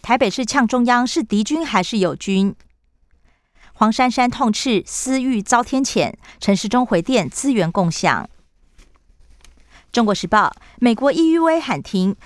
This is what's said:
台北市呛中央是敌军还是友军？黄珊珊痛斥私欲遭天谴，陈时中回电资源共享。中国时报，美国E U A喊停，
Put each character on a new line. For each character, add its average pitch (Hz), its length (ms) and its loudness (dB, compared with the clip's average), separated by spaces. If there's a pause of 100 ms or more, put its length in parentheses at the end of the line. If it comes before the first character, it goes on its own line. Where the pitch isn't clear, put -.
台 240 160 0
北 247 120 0
市 240 160 -4
呛 240 220 0
中 247 200 2
央 247 200 2
是 233 160 -2
敌 214 200 0
军 311 220 -2
还 214 160 0
是 208 180 -2
友 175 160 0
军？ 196 380 0 (1200)
黄 220 180 -6
珊 247 200 -2
珊 247 180 -2
痛 240 220 -2
斥 214 340 -2
私 262 360 -6
欲 247 200 -2
遭 240 220 0
天 262 200 -2
谴， 165 300 -2 (260)
陈 202 160 2
时 208 120 -4
中 247 180 2
回 180 160 0
电 220 280 0
资 269 240 -2
源 170 180 0
共 180 180 0
享。 139 400 -2 (1600)
中 233 140 2
国 208 100 2
时 - 100 -4
报， 202 280 2 (260)
美 240 160 4
国 269 160 2
E 320 200 4
U 330 180 4
A 320 100 2
喊 202 220 -4
停， 190 340 0 (100)